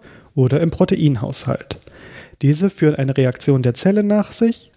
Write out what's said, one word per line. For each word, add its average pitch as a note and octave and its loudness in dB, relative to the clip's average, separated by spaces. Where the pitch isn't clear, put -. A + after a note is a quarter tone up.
oder C3+ 2
im E3 0
Proteinhaushalt. - -2
Diese D3+ 2
führen D3+ 2
eine C3+ -4
Reaktion C3 0
der A#2+ 0
Zelle G#3 0
nach G#3 0
sich, - -2